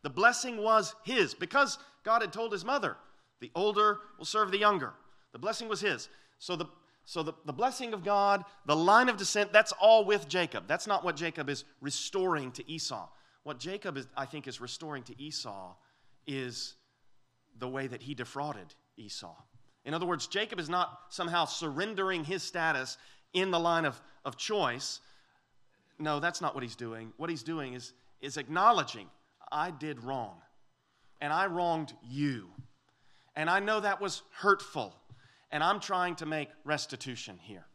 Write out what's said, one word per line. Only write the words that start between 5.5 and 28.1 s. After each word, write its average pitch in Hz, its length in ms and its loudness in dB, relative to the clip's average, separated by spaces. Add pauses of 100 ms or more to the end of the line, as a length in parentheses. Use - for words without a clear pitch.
was 202 120 -2
his. 175 280 -2 (300)
So - 160 -6
the 165 120 -4 (400)
so 165 160 -6
the, 151 100 -4 (120)
the 147 80 -8
blessing 240 420 -2
of 185 100 -8
God, 202 400 4 (220)
the 147 100 6
line 214 320 8
of 226 80 2
descent, 202 360 0
that's 214 280 8
all 214 240 10
with 202 240 2
Jacob. 147 380 -2
That's 156 220 -2
not 196 160 0
what 165 120 -2
Jacob 156 320 -4
is 139 160 -6 (160)
restoring 147 720 -2
to - 180 -14
Esau. 123 380 -8 (360)
What 139 160 -10
Jacob 180 360 -8
is, 127 200 -8
I 135 100 -4
think, 143 220 -12
is 117 120 -12
restoring 135 440 -10
to 120 180 -18
Esau 101 540 -10 (500)
is 131 480 -8 (840)
the 127 100 -6
way 135 180 -4
that 117 160 -10
he 135 100 -10
defrauded 123 600 -8 (220)
Esau. 98 380 -14 (500)
In 143 100 -6
other 170 100 -2
words, 175 220 -2
Jacob 208 320 -4
is 156 100 -8
not 180 300 -2 (120)
somehow 170 340 0
surrendering 180 800 -4
his 170 180 -4
status 156 560 -2 (340)
in 185 200 2
the 170 80 2
line 165 240 2
of, 135 160 -2 (240)
of 139 120 -8
choice. 139 640 -2 (1000)
No, 151 180 0
that's 170 220 0
not 165 140 -2
what 131 100 -6
he's 117 100 -10
doing. 113 440 -10
What 165 120 -6
he's 147 140 -6
doing 147 300 -6
is, 123 180 -14 (280)